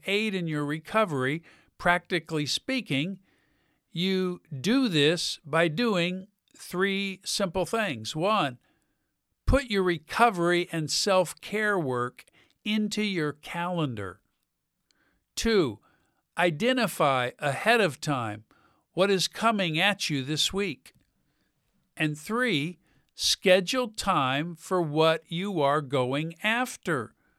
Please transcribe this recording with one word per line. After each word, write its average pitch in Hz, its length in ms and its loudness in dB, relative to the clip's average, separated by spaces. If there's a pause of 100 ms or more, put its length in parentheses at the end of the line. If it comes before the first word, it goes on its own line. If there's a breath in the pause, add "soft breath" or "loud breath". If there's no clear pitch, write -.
aid 208 260 0
in 175 140 -2
your 151 180 -2
recovery. 156 760 -2 (340 soft breath)
Practically 170 720 0
speaking, 190 720 -4 (800)
you 185 440 0 (180)
do 233 300 2
this 160 560 2
by 160 240 2
doing 185 580 -2 (260)
three 190 720 -4
simple 185 420 -2
things. 160 480 -4
One, 165 440 0 (880)
put 254 260 2
your 196 120 2
recovery 175 840 2
and 156 220 -4
self-care 202 880 0
work 127 460 -4 (400 soft breath)
into 214 360 0
your 175 300 -2
calendar. 147 880 -4 (1120)
Two, 185 460 0 (580)
identify 170 1000 0
ahead 156 400 0
of 175 220 0
time 113 420 -4 (480 soft breath)
what 190 180 2
is 190 200 2
coming 196 500 0
at 196 300 0
you 139 160 -2
this 147 260 0
week. 190 420 -6 (1000)
And 151 220 -2
three, 185 640 -2 (340)
schedule 196 720 2
time 160 680 -2
for 185 240 -2
what 160 480 2
you 180 320 -2
are 143 180 4
going 139 640 -2
after. 214 720 -2 (240)